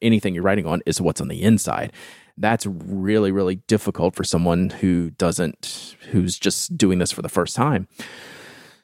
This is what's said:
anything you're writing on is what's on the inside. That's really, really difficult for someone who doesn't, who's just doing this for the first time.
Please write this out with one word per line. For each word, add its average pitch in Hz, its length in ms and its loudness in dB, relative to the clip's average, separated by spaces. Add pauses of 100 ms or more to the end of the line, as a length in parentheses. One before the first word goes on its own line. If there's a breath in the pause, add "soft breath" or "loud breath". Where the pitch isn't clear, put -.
anything 107 320 2
you're 87 100 -4
writing 95 220 2
on 82 220 -2
is 80 120 0
what's 82 220 0
on - 60 -4
the 85 160 -6
inside. - 500 2 (420 loud breath)
That's 110 300 0
really, 98 680 0
really 95 260 0 (100)
difficult 95 480 0
for - 80 -2
someone 87 480 2
who 87 400 0
doesn't, - 840 -4 (140)
who's 92 300 0
just - 360 -2
doing 95 220 2
this 90 140 0
for - 100 -8
the - 80 -6
first - 260 -6
time. 117 320 0 (960 loud breath)